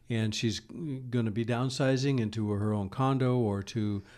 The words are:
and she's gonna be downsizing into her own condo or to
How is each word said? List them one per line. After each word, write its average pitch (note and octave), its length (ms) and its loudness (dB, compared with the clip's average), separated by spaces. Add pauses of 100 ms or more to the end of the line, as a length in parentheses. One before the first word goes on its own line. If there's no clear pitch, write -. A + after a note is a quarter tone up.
and A2 240 0
she's A2 260 -2
gonna B2+ 720 -4
be A2 160 -2
downsizing C3 760 0
into G#2+ 320 0
her G#2 220 2
own G2+ 160 0
condo C3 480 2
or G#2 260 2
to G#2 380 -2 (160)